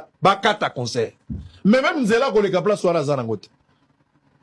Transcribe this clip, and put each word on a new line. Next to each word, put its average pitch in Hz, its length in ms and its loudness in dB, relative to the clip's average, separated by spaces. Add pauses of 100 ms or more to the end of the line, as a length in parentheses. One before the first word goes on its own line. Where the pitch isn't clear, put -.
(220)
Bakata 196 480 2
concert. 120 420 -4 (520)
Mais 233 180 6
même, 330 180 -2
nous 214 120 0
allons 233 280 2
les 202 100 2
place, 185 300 0
soit 175 120 2
là, 165 120 0
Zanangote. 123 440 -4 (960)